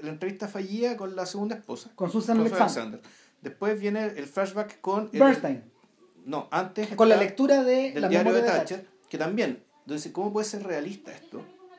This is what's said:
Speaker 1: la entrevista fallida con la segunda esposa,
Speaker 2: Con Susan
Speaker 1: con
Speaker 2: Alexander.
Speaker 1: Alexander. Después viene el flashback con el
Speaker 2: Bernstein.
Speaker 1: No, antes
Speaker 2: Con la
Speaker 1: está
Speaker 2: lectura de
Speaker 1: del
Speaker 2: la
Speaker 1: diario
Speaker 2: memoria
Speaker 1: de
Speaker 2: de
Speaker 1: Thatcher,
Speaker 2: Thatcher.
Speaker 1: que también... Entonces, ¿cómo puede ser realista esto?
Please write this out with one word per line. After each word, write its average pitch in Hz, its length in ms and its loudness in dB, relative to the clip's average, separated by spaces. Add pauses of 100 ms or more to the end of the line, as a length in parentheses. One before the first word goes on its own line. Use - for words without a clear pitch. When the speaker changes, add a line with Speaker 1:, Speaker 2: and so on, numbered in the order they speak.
Speaker 1:
la 147 60 -8
entrevista 190 400 -8
fallida 214 480 -4
con 190 180 -10
la 180 120 -6
segunda 202 300 -6
esposa, - 380 -14
Speaker 2:
Con 180 160 -2
Susan 226 280 2
Speaker 1:
con 220 80 4
Speaker 2:
Alexander. 190 220 2 (260)
Speaker 1:
Alexander. 123 60 -14 (420)
Después 202 360 -4
viene 208 280 -2
el 147 200 -8
flashback 196 540 -6
con 208 320 -4
el - 80 4
Speaker 2:
Bernstein. 160 420 4 (600)
Speaker 1:
No, 139 260 -6
antes 190 460 -2
Speaker 2:
Con 220 120 8
la 214 80 10
Speaker 1:
está 202 80 4
Speaker 2:
lectura 269 380 4
de 262 300 2
Speaker 1:
del - 100 -4
Speaker 2:
la 190 60 2
Speaker 1:
diario 214 240 4
Speaker 2:
memoria 233 140 4
Speaker 1:
de 196 60 2
Speaker 2:
de 160 60 2
Speaker 1:
Thatcher, 185 200 -4
Speaker 2:
Thatcher. - 320 -20
Speaker 1:
que 160 80 -6
también... 185 440 -2 (220)
Entonces, 151 260 -8
¿cómo 202 220 -4
puede 208 140 -2
ser 202 180 -8
realista 151 480 -8
esto? - 320 -16 (340)